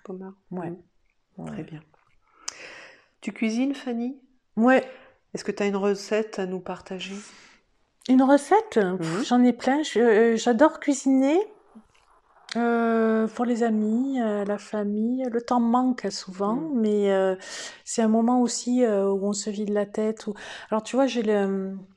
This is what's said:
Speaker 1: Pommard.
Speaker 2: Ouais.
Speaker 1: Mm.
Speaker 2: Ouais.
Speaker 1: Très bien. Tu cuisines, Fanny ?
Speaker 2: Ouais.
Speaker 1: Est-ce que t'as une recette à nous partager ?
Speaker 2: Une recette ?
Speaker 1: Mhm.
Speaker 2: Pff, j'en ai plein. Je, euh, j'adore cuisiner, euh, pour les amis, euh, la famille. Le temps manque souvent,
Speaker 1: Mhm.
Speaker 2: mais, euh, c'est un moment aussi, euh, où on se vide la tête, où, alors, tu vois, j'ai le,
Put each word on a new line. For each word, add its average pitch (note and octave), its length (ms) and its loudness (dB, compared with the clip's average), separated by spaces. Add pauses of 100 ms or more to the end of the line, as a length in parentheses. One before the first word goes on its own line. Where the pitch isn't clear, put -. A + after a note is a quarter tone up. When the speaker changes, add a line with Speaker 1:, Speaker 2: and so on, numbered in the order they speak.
Speaker 1:
Pommard. F#3+ 300 -14 (160)
Speaker 2:
Ouais. F3 220 -8
Speaker 1:
Mm. F3+ 60 -14 (600)
Speaker 2:
Ouais. E3 140 -12
Speaker 1:
Très D3 120 -10
bien. D#3 180 -16 (1400)
Tu G#3+ 120 -8
cuisines, A#3+ 420 -2
Fanny ? B3 420 -6 (380)
Speaker 2:
Ouais. B3+ 280 6 (520)
Speaker 1:
Est-ce - 80 -12
que G#3+ 80 -4
t'as G3+ 160 -2
une G3+ 80 -2
recette G3+ 640 -2
à F#3+ 80 -4
nous F#3 120 -6
partager ? F#3 540 -12 (960)
Speaker 2:
Une C4 140 6
recette ? C#4+ 540 4
Speaker 1:
Mhm. F#3+ 200 2
Speaker 2:
Pff, F3 300 -4
j'en B3 160 4
ai B3 100 6
plein. C4 300 0
Je, A3 160 -2
euh, A3+ 360 6
j'adore B3 440 2
cuisiner, C4+ 580 2 (1160)
euh, A3+ 720 2
pour A#3 180 -4
les A#3 160 0
amis, A#3 600 0
euh, G#3 240 -2
la G3+ 120 -2
famille. G#3+ 760 -2
Le A#3 100 -2
temps A#3+ 180 0
manque B3 500 2
souvent, G3 460 -4
Speaker 1:
Mhm. D4 240 -2
Speaker 2:
mais, G#3 320 2
euh, F#3+ 240 2 (500)
c'est - 160 -4
un A3 60 2
moment A#3 340 4
aussi, B3 420 0
euh, G3 280 2
où G3 160 -2
on G#3 60 0
se G#3 180 -6
vide G#3 180 -6
la G#3 160 0
tête, G#3+ 400 -4
où, G#3 80 -6 (380)
alors, A3 100 0
tu - 140 -8
vois, C4+ 120 4
j'ai A#3+ 140 -2
le, G3 560 0 (200)